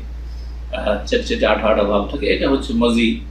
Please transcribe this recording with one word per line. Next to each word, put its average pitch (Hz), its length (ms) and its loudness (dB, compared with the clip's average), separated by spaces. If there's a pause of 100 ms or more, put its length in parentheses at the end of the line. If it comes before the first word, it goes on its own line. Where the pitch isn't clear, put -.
(720)
আহ, 104 340 -2
চেটচেটে 117 400 0
আঠা 107 220 2
আঠা 107 140 4
ভাব 101 280 2
থাকে, 101 160 -4
এটা 117 240 2
হচ্ছে 135 240 0
মজি। 117 460 2 (100)